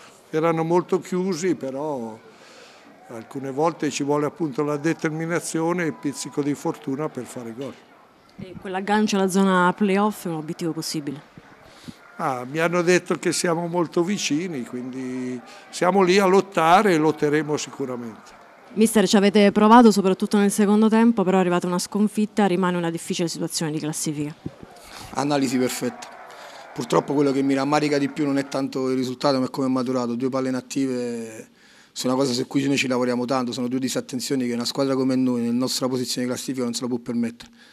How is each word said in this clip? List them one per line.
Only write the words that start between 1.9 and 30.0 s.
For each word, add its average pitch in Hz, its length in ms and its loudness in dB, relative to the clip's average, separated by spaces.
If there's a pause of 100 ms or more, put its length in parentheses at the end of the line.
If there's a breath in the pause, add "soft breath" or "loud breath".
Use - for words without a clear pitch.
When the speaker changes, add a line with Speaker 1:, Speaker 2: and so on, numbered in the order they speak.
Speaker 1:
alcune 127 420 -12
volte 156 400 -2
ci 143 140 -4
vuole 147 220 0
appunto 147 360 -4
la 147 140 -2
determinazione 165 1080 -2
e - 20 -2
il 147 80 -4
pizzico 147 480 -6
di 143 120 -2
fortuna 147 540 -6
per 127 160 -10
fare 117 320 -12
gol. 131 160 -12 (640)
Speaker 2:
E 185 240 -16
quell'aggancio 208 560 0
alla 190 120 2
zona 185 460 4
playoff 202 520 0
è - 20 -4
un 165 80 -4
obiettivo 156 360 -6
possibile? 147 560 -8 (880 loud breath)
Speaker 1:
Ah, 131 280 -4
mi 139 140 -6
hanno 175 240 2
detto 170 320 2
che 156 180 -2
siamo 170 340 -2
molto 170 380 0
vicini, 165 640 -2
quindi 127 720 -8 (300 loud breath)
siamo 190 320 4
lì 185 160 6
a 196 80 4
lottare 185 680 4
e 160 60 4
lotteremo 151 580 2
sicuramente. 123 840 -10 (360)
Speaker 2:
Mister, 208 340 4
ci 220 80 4
avete 202 340 6
provato 220 400 8
soprattutto 190 480 2
nel 202 140 4
secondo 214 360 4
tempo, 226 360 4
però 190 140 4
è - 20 4
arrivata 180 260 2
una 180 140 -2
sconfitta, 208 680 0
rimane 180 300 0
una 170 140 -2
difficile 170 360 -4
situazione 160 460 -4
di 156 80 -4
classifica. 151 520 -6 (840 loud breath)
Speaker 3:
Analisi 135 440 0
perfetta. 123 480 -4 (640 loud breath)
Purtroppo 151 420 0
quello 139 180 2
che 135 100 0
mi 139 120 2
rammarica 143 440 0
di 139 100 0
più 143 180 -4
non 139 120 0
è 139 80 -2
tanto 135 420 -4
il 131 80 -2
risultato, 131 440 0
ma 127 60 0
è - 40 -10
come 135 160 -4
è 131 40 0
maturato. 127 440 -2